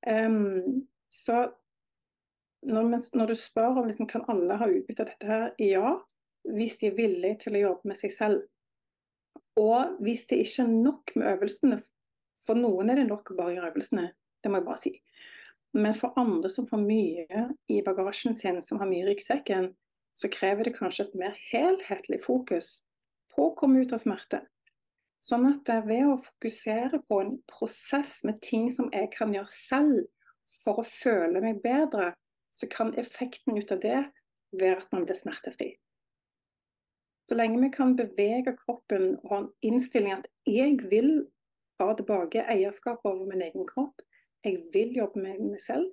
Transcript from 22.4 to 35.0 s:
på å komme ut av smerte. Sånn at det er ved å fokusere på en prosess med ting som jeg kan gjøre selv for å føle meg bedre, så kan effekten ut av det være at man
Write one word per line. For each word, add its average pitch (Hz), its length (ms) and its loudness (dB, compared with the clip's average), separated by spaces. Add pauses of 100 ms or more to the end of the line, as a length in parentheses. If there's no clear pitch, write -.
på 294 140 4
å - 100 -4
komme 262 240 6
ut 254 120 -2
av 226 60 -4
smerte. - 400 -4 (800)
Sånn 240 300 2
at 285 180 0
det 233 80 2
er 220 120 0
ved 240 200 4
å 262 140 4
fokusere 233 880 -4
på 202 120 4
en 202 120 -4 (160)
prosess - 760 -4
med 214 180 -2
ting 226 300 0
som 247 220 -2
jeg 208 180 -2
kan 214 240 -2
gjøre 202 160 -8
selv 269 540 2 (580)
for 226 180 0
å 226 60 -6
føle 185 560 0
meg 220 200 -2
bedre, 226 500 0 (380)
så - 200 -10
kan - 260 -2
effekten - 600 -4
ut 208 120 -6
av 190 120 -2
det 240 160 2 (580)
være 185 240 2
at - 140 -8
man 180 100 0